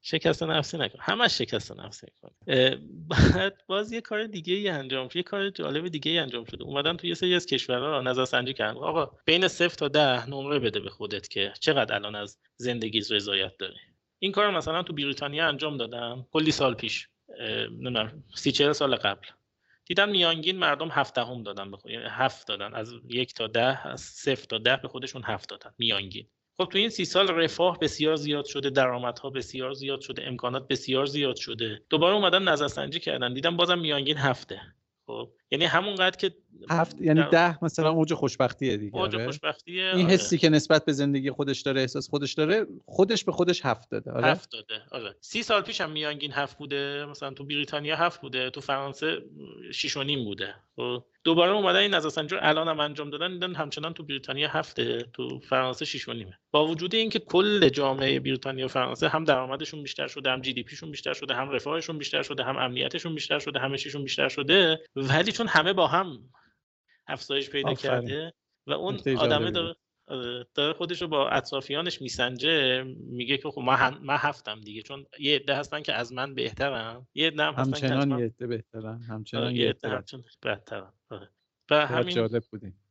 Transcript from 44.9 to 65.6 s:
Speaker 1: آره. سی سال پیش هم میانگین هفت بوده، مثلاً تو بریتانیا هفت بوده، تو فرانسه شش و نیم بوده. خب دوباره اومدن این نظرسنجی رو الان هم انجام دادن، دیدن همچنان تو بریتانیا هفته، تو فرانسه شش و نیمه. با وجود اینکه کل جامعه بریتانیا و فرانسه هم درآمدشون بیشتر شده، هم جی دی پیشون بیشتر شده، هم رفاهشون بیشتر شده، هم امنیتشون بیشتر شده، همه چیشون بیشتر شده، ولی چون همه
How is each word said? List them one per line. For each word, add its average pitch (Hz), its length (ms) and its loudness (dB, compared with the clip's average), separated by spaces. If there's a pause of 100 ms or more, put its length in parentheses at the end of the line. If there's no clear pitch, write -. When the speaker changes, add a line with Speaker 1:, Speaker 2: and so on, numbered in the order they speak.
Speaker 1:
آره. 113 300 -10
سی - 220 -6
سال 156 200 2
پیش - 180 -6
هم 160 100 -4
میانگین 147 420 -4
هفت 139 260 -4
بوده، 143 520 -6
مثلاً 147 200 -10
تو 135 140 -14
بریتانیا 147 520 -4
هفت 170 240 0
بوده، 127 300 -4
تو 139 100 -12
فرانسه 139 600 -4 (500)
شش - 240 -4
و 139 60 -4
نیم 139 220 -2
بوده. 101 300 -6 (220)
خب 123 280 -4 (200)
دوباره 170 280 6
اومدن 190 260 4
این 202 160 4
نظرسنجی 156 400 -2
رو 190 80 -2
الان 156 260 4
هم 156 120 0
انجام 147 300 -4
دادن، 156 220 -4
دیدن 180 220 -6
همچنان 151 400 -6
تو 165 80 -14
بریتانیا 143 460 -4
هفته، 120 640 -2
تو 127 280 -8
فرانسه 131 440 0
شش 135 240 -8
و 120 40 -6
نیمه. 104 260 -10 (120)
با 151 160 6
وجود 170 280 -2
اینکه 220 240 2
کل 196 500 6
جامعه 135 520 2
بریتانیا 131 440 -4
و 131 40 -2
فرانسه 127 400 0
هم 160 160 0
درآمدشون 143 580 2
بیشتر 139 240 -6
شده، 135 240 -2
هم 131 100 0
جی 131 120 -4
دی 120 100 -4
پیشون 147 280 -12
بیشتر 143 220 -4
شده، 131 220 -2
هم 131 160 -4
رفاهشون 156 480 -2
بیشتر 147 240 -2
شده، 135 220 -4
هم 135 120 -2
امنیتشون 135 580 -2
بیشتر 151 240 -2
شده، 143 200 -4
همه 135 200 -2
چیشون 143 260 -6
بیشتر 139 240 0
شده، 160 520 4 (160)
ولی 143 360 2
چون 233 140 -2
همه 170 260 4